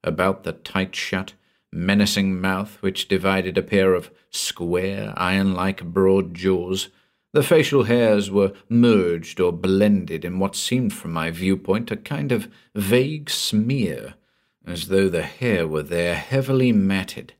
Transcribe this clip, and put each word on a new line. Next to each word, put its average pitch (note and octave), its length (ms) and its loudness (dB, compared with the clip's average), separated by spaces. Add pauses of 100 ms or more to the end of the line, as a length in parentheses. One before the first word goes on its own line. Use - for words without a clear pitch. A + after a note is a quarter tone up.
About F2+ 420 -2
the E2+ 80 -6
tight-shut, - 800 -6 (360)
menacing F#2+ 680 0
mouth F#2+ 400 -4
which - 280 -4
divided F#2+ 500 0
a F#2+ 40 0
pair F#2+ 300 2
of F2 180 -2 (200)
square, F#2+ 880 -4
iron-like F#2+ 680 0
broad F#2+ 500 2
jaws, F#2 540 -2 (460)
the D3 80 4
facial C#3+ 420 4
hairs G#2+ 460 2
were G2 240 2 (160)
merged G2+ 680 2
or F2+ 140 2
blended F#2 720 2
in F#2 140 -6
what G2 180 -2
seemed B2 380 -2
from E2+ 180 -10
my E2 180 -4
viewpoint F#2+ 600 -2
a G#2 60 -4
kind C#3+ 360 -4
of G#2+ 160 -2 (260)
vague C3 540 0
smear, G#2+ 880 -2 (520)
as E2+ 220 -8
though F#2+ 220 4
the E2 120 -2
hair F2 460 -2
were D2+ 140 -2
there E2+ 320 -2
heavily C3 580 0
matted. G2 680 0